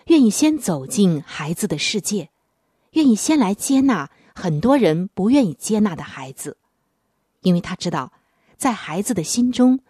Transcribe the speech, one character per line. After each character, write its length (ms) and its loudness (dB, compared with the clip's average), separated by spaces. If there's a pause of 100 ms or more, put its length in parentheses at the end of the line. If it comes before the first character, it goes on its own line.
愿 180 6
意 60 6
先 280 2
走 280 -4
进 380 2
孩 280 -10
子 160 -4
的 120 -4
世 200 -4
界， 300 -6 (600)
愿 180 2
意 60 6
先 240 0
来 140 2
接 280 0
纳 280 0 (240)
很 280 -4
多 160 4
人 320 2
不 200 -2
愿 160 4
意 100 -4
接 240 -4
纳 160 0
的 80 -14
孩 280 -16
子， 260 -14 (840)
因 120 2
为 60 2
他 160 -8
知 160 -8
道 220 -8 (420)
在 160 -2
孩 300 -8
子 120 -6
的 100 -4
心 280 -2
中 280 4 (100)